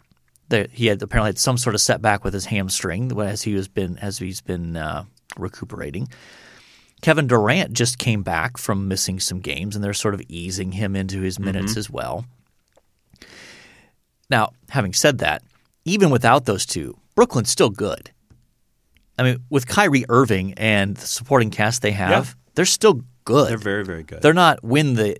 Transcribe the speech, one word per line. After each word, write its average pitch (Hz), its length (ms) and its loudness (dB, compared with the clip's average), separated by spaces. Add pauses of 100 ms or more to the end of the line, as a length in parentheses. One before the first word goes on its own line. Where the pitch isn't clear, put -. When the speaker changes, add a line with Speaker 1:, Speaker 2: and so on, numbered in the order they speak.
(500)
Speaker 1:
There, 104 220 0
he 117 140 -2
had 101 160 2
apparently 107 280 0
had 95 100 -6
some 127 180 0
sort 120 180 0
of 107 60 0
setback 104 420 2
with 95 100 -4
his 95 120 -6
hamstring 98 760 -4
as 101 240 -4
he 107 120 -2
was 95 120 -4
been, 90 300 -4
as 98 220 -8
he's 92 220 -10
been, 85 360 -6
uh, 78 260 -6 (340)
recuperating. 90 680 -10 (920)
Kevin 151 260 4
Durant 120 460 2
just 120 260 0
came 107 240 0
back 90 340 -2
from 98 300 -4
missing 92 320 -4
some 90 200 -4
games, 90 360 -8
and 104 80 -4
they're 101 100 -2
sort 101 200 -2
of 98 160 -8
easing 92 440 -8
him 98 220 -2
into 95 260 -4
his 92 180 -4
minutes 98 320 -4
Speaker 2:
Mm-hmm. 113 80 -4
Speaker 1:
as 104 100 -10
well. 67 360 -8 (2000)
Now, 113 220 2 (180)
having 101 240 -2
said 143 260 4
that, 76 240 -2 (420)
even 190 240 4
without 123 360 6
those 101 200 0
two, 69 320 -8 (180)
Brooklyn's 220 340 2
still 143 200 2
good. 98 420 -6 (1080)
I 123 60 2
mean, 123 140 2 (120)
with 131 180 0
Kyrie 151 420 2
Irving 107 460 4
and 101 400 2
the - 120 -14
supporting 117 420 2
cast 107 320 0
they 107 100 0
have, 101 360 0
Speaker 2:
Yeah. - 60 -14 (220)
Speaker 1:
they're 165 100 4
still 180 360 4 (240)
good. 131 240 4
Speaker 2:
They're 117 80 -2
very, 104 280 -2
very 82 180 -10
good. 78 180 -16
Speaker 1:
They're 151 120 6
not 165 300 4
win 135 320 2
the 107 240 2